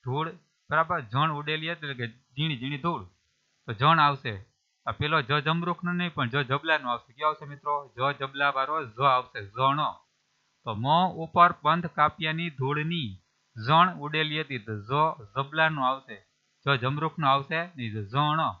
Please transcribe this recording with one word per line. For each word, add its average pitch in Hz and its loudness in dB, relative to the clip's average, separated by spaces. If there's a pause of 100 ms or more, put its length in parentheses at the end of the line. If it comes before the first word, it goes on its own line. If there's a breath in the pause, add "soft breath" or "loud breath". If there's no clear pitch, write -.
ધૂળ, 151 -4 (380)
બરાબર, 160 0
જણ 135 0
ઉડેલી 156 -6
હતી 160 -10
એટલે 123 -6
કે 113 -10
ઝીણી 151 -6
ઝીણી 135 -6
ધૂળ. 147 -4 (640)
તો 120 -8
જણ 147 4
આવશે. 135 0 (400)
આ 123 -4
પેલો 151 0
જ 120 -4
જમરૂખનો 170 -2
નહીં 175 -4
પણ 131 -2
જ 117 -4
જબલાનો 143 0
આવશે. 120 -4
કયો 147 -2
આવશે 151 -4
મિત્રો? 143 -6
જ 135 0
જબલાવાળો 139 -2
જ 113 -16
આવશે, 127 2
જણ. 131 0 (840)
તો 113 -6
"મોં 147 2
ઉપર 170 4
પંથ 165 0
કાપ્યાની 160 -2
ધૂળની 143 -4 (460)
જણ 165 4
ઉડેલી 151 -4
હતી." 139 -6
તો 107 -8
જ 147 0 (220)
જબલાનું 147 4
આવશે, 127 -4 (380)
જ 139 4
જમરૂખનો 147 0
આવશે 139 2
નહીં, 127 -8
તો 107 -4
જણ. 147 0